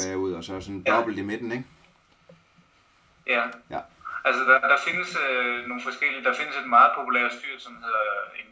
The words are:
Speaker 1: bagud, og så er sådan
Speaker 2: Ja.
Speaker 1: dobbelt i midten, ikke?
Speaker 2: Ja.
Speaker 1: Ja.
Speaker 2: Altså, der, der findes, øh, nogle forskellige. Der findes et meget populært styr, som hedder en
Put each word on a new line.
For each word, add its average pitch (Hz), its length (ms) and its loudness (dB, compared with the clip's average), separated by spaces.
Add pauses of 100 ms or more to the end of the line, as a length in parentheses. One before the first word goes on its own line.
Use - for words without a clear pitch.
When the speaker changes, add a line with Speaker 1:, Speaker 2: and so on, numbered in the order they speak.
Speaker 1:
bagud, 95 320 -4
og 85 100 -10
så 95 120 -10
er 95 40 -8
sådan 95 280 -10
Speaker 2:
Ja. 127 80 4
Speaker 1:
dobbelt 110 220 -2
i 98 40 -6 (100)
midten, 113 200 -6
ikke? 127 140 -8 (1600)
Speaker 2:
Ja. 120 160 2 (260)
Speaker 1:
Ja. - 100 -6 (460)
Speaker 2:
Altså, 123 180 2
der, 127 160 8
der 139 180 4 (100)
findes, 180 300 -4 (120)
øh, 123 380 -2
nogle 123 160 -8
forskellige. 135 400 -4
Der 123 100 4
findes 147 240 -6
et 131 120 -6
meget 127 260 10
populært 123 380 0
styr, 135 260 -10
som 123 240 -16
hedder 110 240 0 (320)
en - 120 -16